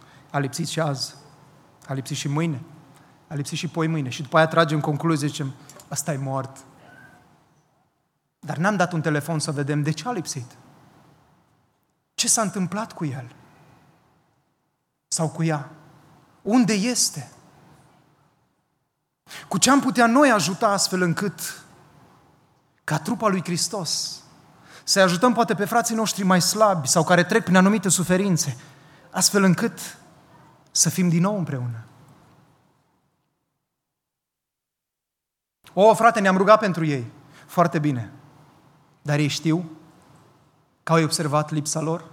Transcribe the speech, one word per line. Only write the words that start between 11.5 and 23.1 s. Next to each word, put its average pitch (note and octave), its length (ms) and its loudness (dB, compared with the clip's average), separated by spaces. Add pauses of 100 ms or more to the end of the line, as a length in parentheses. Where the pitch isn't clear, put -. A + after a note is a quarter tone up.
Ce - 140 -4
s-a A#3 140 2
întâmplat G3+ 520 -4
cu - 120 -8
el? C3 300 -10 (1700)
Sau D#3+ 220 -4
cu - 140 -6
ea? D3+ 260 -2 (720)
Unde A3 320 2
este? G#3 580 -2 (2250)
Cu - 100 -4
ce - 120 2
am C#4 100 6
putea A#3+ 260 2
noi B3+ 260 4
ajuta F#3+ 360 0
astfel F#3+ 340 0
încât, - 600 -4 (1200)
ca D3+ 160 -4
trup G#3 220 -6